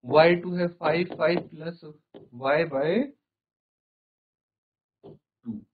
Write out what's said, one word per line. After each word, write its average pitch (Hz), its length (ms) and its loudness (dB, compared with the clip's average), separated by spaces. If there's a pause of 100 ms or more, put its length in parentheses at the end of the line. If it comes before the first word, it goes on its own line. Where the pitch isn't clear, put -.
वाई 160 320 6
टू 180 200 -6
है 175 120 0
फ़ाइव, 170 480 -2
फ़ाइव 170 340 0
plus 165 340 -14 (580)
y 147 260 2
by 139 200 -2 (2250)
टू - 560 -16 (140)